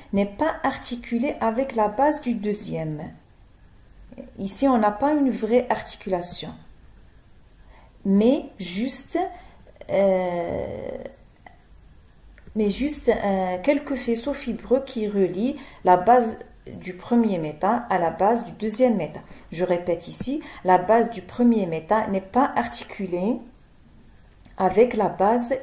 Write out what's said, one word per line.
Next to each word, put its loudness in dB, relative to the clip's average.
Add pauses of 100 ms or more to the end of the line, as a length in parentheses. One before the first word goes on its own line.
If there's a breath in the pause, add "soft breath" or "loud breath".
(140 loud breath)
n'est 2
pas -2
articulée -4
avec -2
la 2
base 2
du -2
deuxième. -6 (1300)
Ici, -2
on 4
n'a 4
pas 0
une 2
vraie 2
articulation, -6 (1500 soft breath)
mais 4
juste, -4 (720 loud breath)
euh, 0 (1600)
mais 2
juste, 0
euh, 0
quelques 0
faisceaux -2
fibreux -2
qui -6
relient 0 (300 loud breath)
la 8
base 4 (300)
du -14
premier 2
méta -2
à 2
la 2
base 2
du -12
deuxième 2
méta. -6 (300 loud breath)
Je -2
répète -2
ici, -6 (220 loud breath)
la 6
base 4
du -10
premier 4
méta 0
n'est -2
pas 0
articulée -4 (1160)
avec 4
la 0
base 2